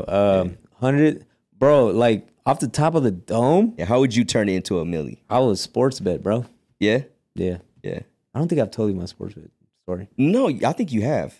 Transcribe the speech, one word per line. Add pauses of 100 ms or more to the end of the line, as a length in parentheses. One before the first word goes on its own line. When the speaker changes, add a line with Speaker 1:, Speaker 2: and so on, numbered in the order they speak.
Speaker 1:
Um,
Speaker 2:
Yeah. (240)
Speaker 1:
hundred, (320)
bro,
like, (200)
off
the
top
of
the
dome?
Speaker 2:
Yeah,
how
would
you
turn
it
into
a
milli? (100)
Speaker 1:
I
was
sports
bet,
bro. (320)
Speaker 2:
Yeah? (320)
Speaker 1:
Yeah. (240)
Speaker 2:
Yeah. (340)
Speaker 1:
I
don't
think
I've
told
you
my
sports
bet (340)
story.
Speaker 2:
No,
I
think
you
have.